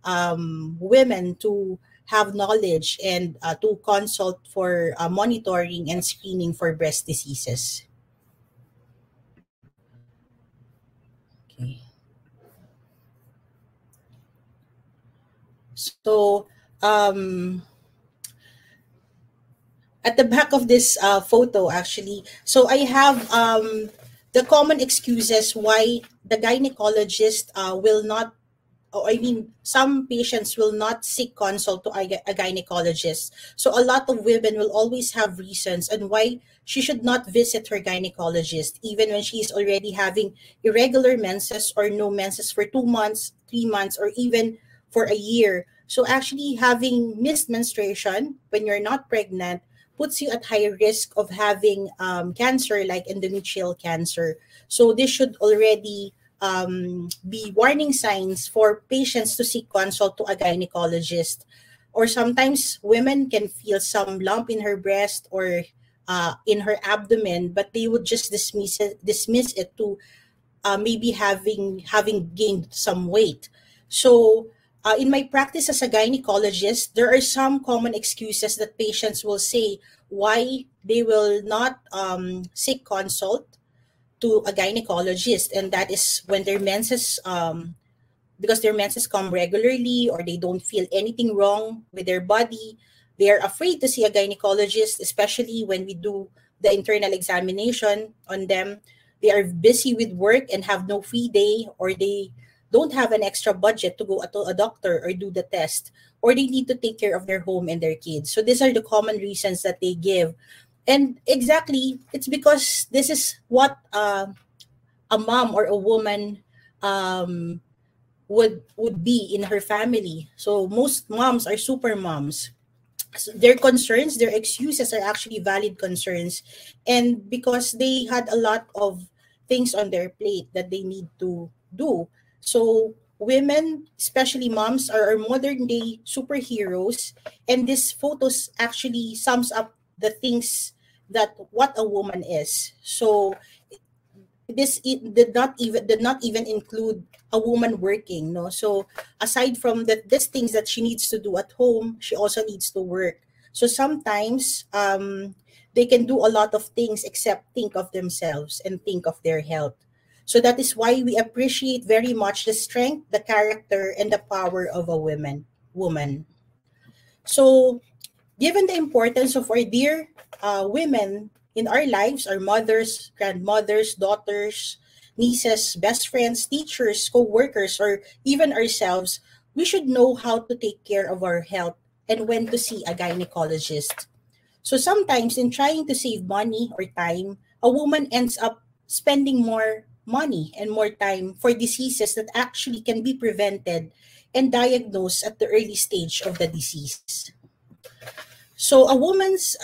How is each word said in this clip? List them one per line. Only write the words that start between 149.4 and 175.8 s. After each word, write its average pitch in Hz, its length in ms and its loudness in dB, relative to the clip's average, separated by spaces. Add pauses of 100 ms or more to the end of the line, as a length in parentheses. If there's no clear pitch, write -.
from 226 260 0
the, 220 220 2
these - 220 2
things 233 260 -4
that 214 140 0
she 226 140 -6
needs 233 280 -2
to 214 100 -4
do 196 180 -4
at - 140 -6
home, 226 480 0
she - 160 -6
also 208 300 0
needs 202 260 -8
to 196 80 -6
work. 180 400 -4 (320)
So - 160 0
sometimes, 247 1040 -2
um, 196 640 -2 (380)
they 240 120 6
can 240 200 6
do 240 200 2
a 220 60 8
lot 214 240 2
of - 160 -4
things 220 320 -2
except - 500 -6
think 208 220 -6
of 185 160 -6
themselves 165 720 -6
and 190 200 -8
think 180 220 -6
of 165 180 -4
their 160 180 0
health. 151 340 -6 (480)
So - 160 4
that 240 200 4
is - 160 -4
why 240 280 2
we 240 140 0
appreciate 247 640 -2
very 226 300 2
much 202 320 -2
the 220 80 0
strength, 247 580 -2
the 208 80 0
character, 208 800 -2
and 208 120 0
the 202 200 -2
power 185 360 -4
of 170 200 -6
a 165 100 -2
woman, 151 480 -6 (280)
woman. 156 520 -4 (1000)
So 262 560 6 (580)
given 359 280 4
the 370 80 -2
importance 262 600 2
of 247 160 -2
our 240 120 2
dear, 294 460 0 (320)
uh, 202 280 -2
women 214 600 -2 (260)
in 226 120 -2
our 202 180 2
lives, 208 400 0
our 196 140 -4
mothers, 220 800 0
grandmothers, 208 800 0
daughters, 208 800 -4 (400)
nieces, 233 580 0
best 208 340 -2